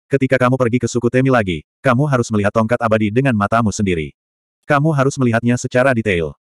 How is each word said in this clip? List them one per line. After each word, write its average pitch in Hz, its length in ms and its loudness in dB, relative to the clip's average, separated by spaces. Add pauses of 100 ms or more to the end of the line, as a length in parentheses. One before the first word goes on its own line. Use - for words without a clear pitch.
"Ketika 135 320 0
kamu 127 160 2
pergi 123 240 0
ke 117 80 -2
suku 117 240 -2
Temi 131 160 2
lagi, 98 320 0 (240)
kamu 139 240 2
harus 123 240 -2
melihat 104 160 0
tongkat 113 320 0
abadi 107 320 0
dengan 131 240 0
matamu 104 320 0
sendiri. 87 480 -4 (480)
Kamu 147 240 2
harus 139 320 0
melihatnya 117 400 0
secara 127 320 0
detail. 92 400 -2 (240)